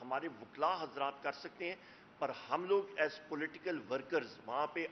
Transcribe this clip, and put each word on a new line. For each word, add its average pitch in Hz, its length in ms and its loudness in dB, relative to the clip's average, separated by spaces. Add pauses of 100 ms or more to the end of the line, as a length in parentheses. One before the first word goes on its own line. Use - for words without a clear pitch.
हमारे 135 280 -2
वकला 139 460 0
हजरात 139 480 -2
कर 143 100 0
सकते - 320 -8
हैं, 185 140 -4 (420)
पर - 100 2
हम - 340 0
लोग 196 320 4
as 156 160 4 (200)
political 156 480 -2 (120)
workers 135 340 2 (200)
वहाँ 139 280 2
पे 165 160 0